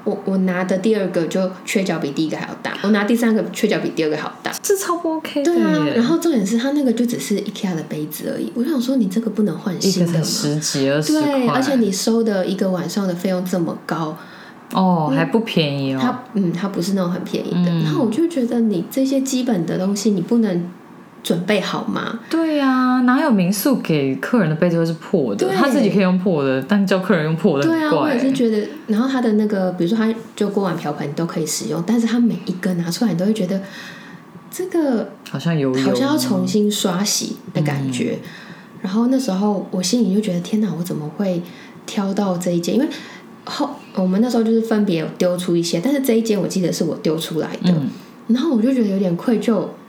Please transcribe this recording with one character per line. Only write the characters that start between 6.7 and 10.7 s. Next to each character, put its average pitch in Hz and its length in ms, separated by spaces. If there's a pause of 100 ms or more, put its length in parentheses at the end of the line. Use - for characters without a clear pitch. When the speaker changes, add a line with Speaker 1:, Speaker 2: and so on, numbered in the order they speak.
Speaker 1:
那 294 120
个 254 80
就 233 140
只 240 140
是 196 220
ikea 190 340
的 151 80
杯 151 240
子 - 280
而 - 60
已， - 140
我 240 80
就 320 80
想 262 100
说 262 140
你 233 100
这 190 160
个 226 80
不 214 140
能 165 120
换 170 240
新 185 240
的 170 80
吗？ 165 60
Speaker 2:
一 - 0
个 - 20
才 156 80
十 147 320
几、 139 300